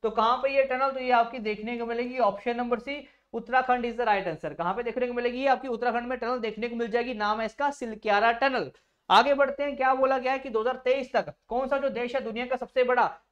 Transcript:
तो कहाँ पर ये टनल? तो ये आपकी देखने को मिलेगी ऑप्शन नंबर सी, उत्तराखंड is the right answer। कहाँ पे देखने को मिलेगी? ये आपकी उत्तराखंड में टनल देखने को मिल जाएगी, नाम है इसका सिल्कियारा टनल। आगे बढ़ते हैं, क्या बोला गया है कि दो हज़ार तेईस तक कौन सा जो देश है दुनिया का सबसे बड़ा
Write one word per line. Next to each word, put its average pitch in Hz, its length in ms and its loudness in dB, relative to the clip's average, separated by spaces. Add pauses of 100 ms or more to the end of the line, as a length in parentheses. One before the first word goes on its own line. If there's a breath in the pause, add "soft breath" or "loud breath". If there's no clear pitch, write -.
तो 220 80 0
कहाँ 226 260 2
पर 262 120 -2
ये 277 140 4
टनल? 262 280 2
तो 262 100 -6
ये 254 100 -2
आपकी 240 280 4
देखने 214 400 -6
को 233 80 -4
मिलेगी 247 320 -4
ऑप्शन 233 380 0
नंबर 240 220 -2
सी, 277 300 -10 (240 loud breath)
उत्तराखंड 247 540 0
is 233 100 -6
the 240 120 0
right 196 200 2
answer। 156 260 -6
कहाँ 175 200 -2
पे 233 80 -6
देखने 240 240 -2
को 240 60 -4
मिलेगी? 240 260 -2
ये 269 80 0
आपकी 262 220 2
उत्तराखंड 240 380 -2
में 254 120 -4
टनल 240 200 -4
देखने 220 300 -6
को 233 80 -8
मिल 233 120 -4
जाएगी, 240 260 -2
नाम 208 260 -2
है 220 60 -2
इसका 277 240 -2
सिल्कियारा 214 640 2
टनल। 240 380 0 (400 soft breath)
आगे 247 240 8
बढ़ते 277 280 2
हैं, 285 140 -4
क्या 262 180 4
बोला 262 240 2
गया 254 140 0
है 269 60 0
कि 262 100 -8
दो 226 120 0
हज़ार 247 160 0
तेईस 254 360 -2
तक 202 220 -2 (140)
कौन 254 200 -2
सा 277 100 0
जो 277 100 -2
देश 240 260 -4
है 262 60 0
दुनिया 226 260 -6
का 247 100 -2
सबसे 247 280 0
बड़ा 240 220 4 (260)